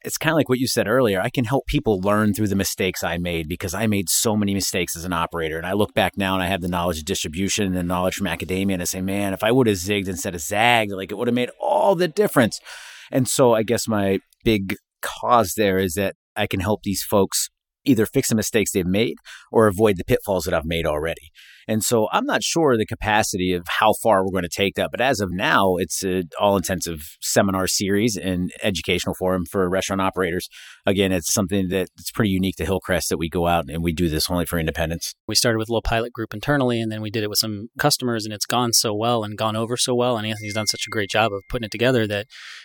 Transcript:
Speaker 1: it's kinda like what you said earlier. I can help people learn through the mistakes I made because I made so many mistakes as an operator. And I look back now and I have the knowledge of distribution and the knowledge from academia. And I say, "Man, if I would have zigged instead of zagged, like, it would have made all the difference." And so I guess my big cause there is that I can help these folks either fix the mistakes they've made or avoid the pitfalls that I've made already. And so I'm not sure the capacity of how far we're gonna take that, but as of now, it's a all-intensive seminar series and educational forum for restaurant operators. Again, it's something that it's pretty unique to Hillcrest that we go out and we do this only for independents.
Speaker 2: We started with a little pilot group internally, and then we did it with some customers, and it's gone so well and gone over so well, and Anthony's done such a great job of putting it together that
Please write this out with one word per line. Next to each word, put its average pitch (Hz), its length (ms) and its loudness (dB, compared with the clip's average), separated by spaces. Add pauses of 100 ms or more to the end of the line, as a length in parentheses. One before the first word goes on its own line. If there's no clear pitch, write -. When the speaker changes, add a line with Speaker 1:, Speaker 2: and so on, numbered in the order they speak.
Speaker 1:
it's - 140 -6
kinda 160 160 -2
like 151 140 2
what 127 100 0
you 127 80 -2
said 107 200 0
earlier. 107 360 2
I 120 80 -4
can 135 160 -2
help 131 200 -2
people 117 340 0
learn 104 340 2
through 107 140 0
the 98 80 -2
mistakes 95 460 -2
I 87 140 -2
made 85 320 -4
because 87 240 -6
I 104 140 -2
made 101 240 0
so 107 260 0
many 104 160 0
mistakes 92 420 -2
as 82 120 -10
an 90 80 -4
operator. 82 420 -4
And 82 100 -8
I 92 60 -4
look 101 220 0
back 95 240 0
now 95 160 0
and 95 80 0
I 87 60 0
have 95 120 0
the 92 80 -4
knowledge 87 300 0
of 78 80 -10
distribution 95 600 -2
and 92 100 0
the 90 60 -2
knowledge 90 340 -2
from 98 100 -4
academia. 92 480 -2
And 87 80 -2
I - 20 -4
say, 95 160 -6
"Man, 98 320 -2
if 95 100 -6
I 110 100 4
would 127 160 4
have 104 100 4
zigged 98 300 -2
instead 92 260 -6
of 85 80 -8
zagged, 110 500 2
like, 95 200 -8
it - 20 -8
would 117 140 -2
have 120 60 2
made 123 240 0
all 202 360 2
the 175 140 0
difference." 156 520 2 (500)
And 135 160 0
so 123 280 4
I 110 80 4
guess 110 260 -2
my 98 300 2 (260)
big 101 320 2 (240)
cause 113 540 2
there 98 240 2
is 95 160 0
that 95 220 -2 (200)
I 104 100 0
can 98 140 -2
help 101 220 0
these 98 200 -4
folks - 460 0 (360)
either 110 220 4
fix - 220 0
the 123 80 2
mistakes 104 340 0
they've 92 160 0
made 101 300 0 (340)
or 110 160 6
avoid 104 300 4
the 90 80 -6
pitfalls 98 400 0
that 87 100 -2
I've 80 100 0
made 82 220 0
already. 80 460 -4 (360)
And 110 140 0
so 110 300 2
I'm 226 140 2
not 185 160 0
sure 151 340 2
the 107 100 2
capacity 104 640 0
of 87 160 -2
how 110 240 4 (100)
far 98 220 4
we're 95 80 -4
gonna 90 160 -2
take 98 280 0
that, 87 140 0
but - 100 -4
as 127 200 2
of 98 120 -2
now, 98 440 2
it's 92 280 -2
a 92 200 0 (160)
all-intensive 90 800 0
seminar 98 480 2
series 101 480 2
and 90 360 -2 (100)
educational 90 520 -2
forum 92 320 0
for 95 220 0
restaurant 95 320 -2
operators. 92 480 -2 (380)
Again, 95 260 2
it's 90 200 0
something 98 360 0
that 92 200 -2 (100)
it's - 120 -12
pretty 110 220 0
unique 92 240 0
to 87 80 -4
Hillcrest 90 460 -2
that 87 80 -2
we 82 100 -4
go 85 180 0
out 85 220 2
and 80 140 -6
we 85 100 0
do 82 160 0
this 78 200 -2
only 87 160 0
for 85 140 -2
independents. 82 560 -4 (140)
Speaker 2:
We 110 80 -4
started 117 220 2
with 110 100 -4
a 117 40 -6
little 110 100 0
pilot 117 300 -2
group - 220 -8
internally, 123 460 0
and 113 100 -2
then 110 100 -6
we 107 100 -6
did 107 120 -2
it 104 80 -2
with 104 80 -2
some 107 300 -4 (100)
customers, 120 460 0
and 107 100 -8
it's - 120 -6
gone 120 260 2
so 113 220 2
well 113 300 2
and 104 140 -8
gone 110 180 0
over 113 200 -2
so - 180 0
well, 120 240 2
and 107 80 -4
Anthony's 107 280 -6
done 107 120 -2
such - 200 -2
a - 40 -10
great 107 200 -2
job 110 220 2
of 98 160 -4
putting 120 180 -4
it 101 60 -8
together 117 360 4
that 101 180 -4 (380)